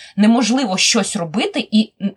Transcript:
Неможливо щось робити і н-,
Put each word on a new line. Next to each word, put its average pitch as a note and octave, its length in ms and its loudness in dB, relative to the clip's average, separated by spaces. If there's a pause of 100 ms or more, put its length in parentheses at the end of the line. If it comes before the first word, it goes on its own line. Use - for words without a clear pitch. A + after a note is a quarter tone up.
(180)
Неможливо A3 600 2
щось - 380 0
робити G#3 560 -4
і G#3+ 300 0
н-, G3 160 -4